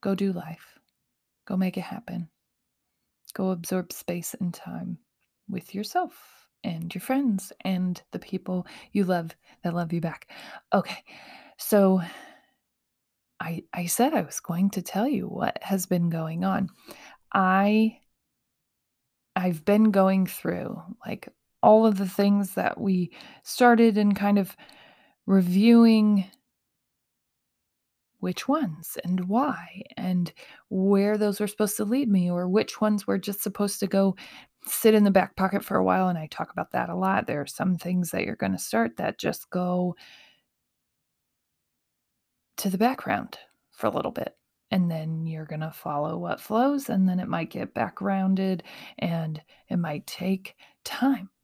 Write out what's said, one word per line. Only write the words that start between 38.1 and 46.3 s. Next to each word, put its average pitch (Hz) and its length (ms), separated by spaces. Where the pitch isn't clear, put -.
that - 140
you're - 100
gonna 190 240
start 226 380
that - 200
just - 320
go 180 460
to - 120
the 185 80
background 226 600
for - 160
a 101 40
little - 200
bit, - 240
and 180 220
then 160 340
you're 160 200
gonna 156 260
follow 156 460
what 175 240